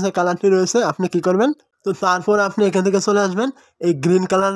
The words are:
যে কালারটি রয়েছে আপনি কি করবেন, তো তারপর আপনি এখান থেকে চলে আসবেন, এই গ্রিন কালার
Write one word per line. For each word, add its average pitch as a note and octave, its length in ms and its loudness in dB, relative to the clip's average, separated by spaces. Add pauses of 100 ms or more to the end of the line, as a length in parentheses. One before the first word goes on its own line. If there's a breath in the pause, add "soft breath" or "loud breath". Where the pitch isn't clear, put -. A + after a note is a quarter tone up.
যে G3 140 -2
কালারটি F3+ 380 0
রয়েছে F#3 240 0 (120)
আপনি F#3 240 -4
কি F3 120 0
করবেন, G3 240 2 (340)
তো G3 60 -4 (140)
তারপর F#3 320 0 (120)
আপনি G#3+ 220 -2
এখান F#3+ 160 0
থেকে G3 200 0
চলে G#3 200 2
আসবেন, G3 220 -4 (380 soft breath)
এই F3 60 2 (120)
গ্রিন F#3 280 2
কালার G3 240 0